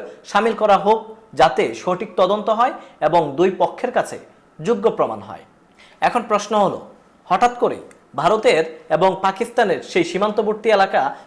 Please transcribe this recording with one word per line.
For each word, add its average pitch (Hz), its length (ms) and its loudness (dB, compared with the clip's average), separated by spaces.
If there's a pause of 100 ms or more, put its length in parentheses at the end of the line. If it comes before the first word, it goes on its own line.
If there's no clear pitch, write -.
(240)
শামিল 214 300 0
করা 202 240 4
হোক, 208 200 2 (360)
যাতে 156 400 2
সঠিক 185 420 -6
তদন্ত 202 340 0
হয় 233 220 0 (280)
এবং 151 360 2
দুই 180 220 4
পক্ষের 214 340 -2
কাছে - 260 -4 (400)
যোগ্য 202 320 0
প্রমাণ 113 300 -4
হয়। 95 240 -16 (560)
এখন 180 220 0
প্রশ্ন 208 300 -2 (120)
হলো, 139 160 -2 (440)
হঠাৎ 240 340 2
করে 196 200 0 (380)
ভারতের 175 480 2 (240)
এবং 175 340 2
পাকিস্তানের 196 600 0
সেই 175 220 0
সীমান্তবর্তী 208 640 -2
এলাকা, 190 440 2 (120)